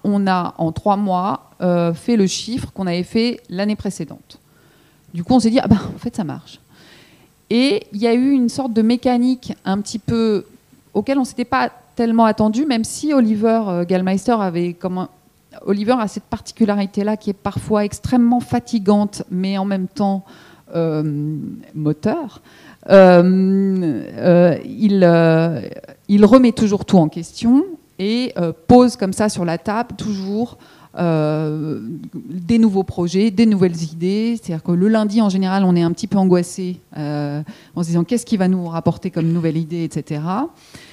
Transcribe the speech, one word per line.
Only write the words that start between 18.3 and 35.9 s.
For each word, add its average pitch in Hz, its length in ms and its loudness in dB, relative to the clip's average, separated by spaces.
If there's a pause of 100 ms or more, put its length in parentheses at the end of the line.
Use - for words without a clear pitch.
fatigante, 208 920 -2
mais 190 280 -2
en 190 60 -4
même 190 220 -4
temps, 196 380 -2 (500)
euh, 151 640 -2 (380)
moteur. 208 680 -4 (500)
Euh, 185 1120 6 (140)
euh, 175 480 4
il, 196 400 2
euh, 165 560 4 (480)
il 202 160 6
remet 240 280 6
toujours 208 320 0
tout - 120 2
en 160 120 6
question 233 560 0 (360)
et, 226 380 -2
euh, 170 140 -2 (140)
pose 247 300 6
comme 190 160 -4
ça 214 160 -2
sur 196 160 -4
la 170 140 -4
table 226 380 -6
toujours, 202 640 -6 (400)
euh, 156 840 -2 (340)
des 175 440 -4
nouveaux 202 240 2
projets, 185 480 -2
des 214 160 2
nouvelles 180 380 2
idées. 190 560 -4
C'est-à-dire 160 240 -8
que 180 80 -2
le 175 160 2
lundi, 214 320 2
en 208 80 2
général, 190 360 0
on 180 120 4
est 170 60 2
un 170 100 0